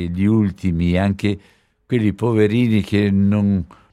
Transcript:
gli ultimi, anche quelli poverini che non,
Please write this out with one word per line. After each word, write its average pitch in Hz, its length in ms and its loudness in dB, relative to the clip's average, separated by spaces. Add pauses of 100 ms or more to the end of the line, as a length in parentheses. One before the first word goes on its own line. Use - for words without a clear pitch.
gli 90 180 -2
ultimi, 90 720 0
anche 98 420 -2 (460)
quelli 107 280 0
poverini 110 680 0
che 101 300 0
non, 98 520 2 (300)